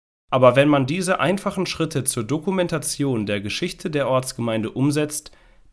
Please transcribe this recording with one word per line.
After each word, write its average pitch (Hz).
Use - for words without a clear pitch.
aber 123
wenn 143
man 135
diese 185
einfachen 190
Schritte 160
zur -
Dokumentation 147
der 101
Geschichte 165
der 139
Ortsgemeinde 117
umsetzt, 147